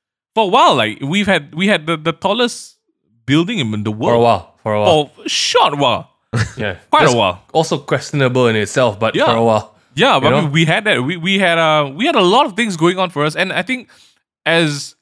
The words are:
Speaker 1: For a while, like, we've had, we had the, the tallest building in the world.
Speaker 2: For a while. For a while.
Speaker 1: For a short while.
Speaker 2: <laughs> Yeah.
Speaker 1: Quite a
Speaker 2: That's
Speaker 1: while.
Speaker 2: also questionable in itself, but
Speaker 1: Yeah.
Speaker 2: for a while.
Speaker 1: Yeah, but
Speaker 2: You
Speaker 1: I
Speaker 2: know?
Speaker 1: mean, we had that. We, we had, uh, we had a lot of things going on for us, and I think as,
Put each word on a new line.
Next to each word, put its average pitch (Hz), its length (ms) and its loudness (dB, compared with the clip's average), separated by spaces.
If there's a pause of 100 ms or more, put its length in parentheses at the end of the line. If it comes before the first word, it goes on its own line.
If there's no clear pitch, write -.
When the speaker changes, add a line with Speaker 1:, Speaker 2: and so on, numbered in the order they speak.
(340)
Speaker 1:
For 220 120 0
a - 20 -4
while, 247 280 4
like, 110 260 0
we've 190 260 -2
had, 156 260 -2
we 180 140 -2
had 170 200 0
the, 165 100 -2
the 160 160 -4
tallest 226 640 -4 (480)
building 175 340 0
in 107 240 -4
the 110 80 -4
world. 120 220 -2
Speaker 2:
For - 20 4
a 117 40 4
while. 113 440 2
For 110 100 -2
a 104 80 0
while. 147 260 2
Speaker 1:
For - 180 -20
a - 40 -8
short - 480 0
while. 117 320 0 (240)
Speaker 2:
<laughs> 113 240 -4
Yeah. 104 180 -6 (140)
Speaker 1:
Quite 294 140 4
a - 40 4
Speaker 2:
That's 123 80 4
Speaker 1:
while. 95 360 0
Speaker 2:
also 160 260 0
questionable 131 680 0
in 110 80 2
itself, 107 440 0
but 110 160 -2
Speaker 1:
Yeah. 254 100 0
Speaker 2:
for 117 100 2
a 113 80 0
while. 110 320 0 (180)
Speaker 1:
Yeah, 170 260 2
but 135 100 2
Speaker 2:
You 131 60 4
Speaker 1:
I - 40 2
Speaker 2:
know? - 40 0
Speaker 1:
mean, 143 100 -2
we 165 120 2
had 196 200 0
that. 143 180 0
We, 175 140 -4
we 190 220 -2
had, 170 180 2
uh, 151 360 0
we 196 120 -4
had 330 100 0
a 220 80 4
lot 226 220 4
of 196 100 -8
things 214 220 -4
going 175 200 0
on 185 120 -4
for 147 160 -4
us, 156 100 -4
and 180 160 -4
I 156 100 -4
think 254 280 -8 (560)
as, 151 560 -2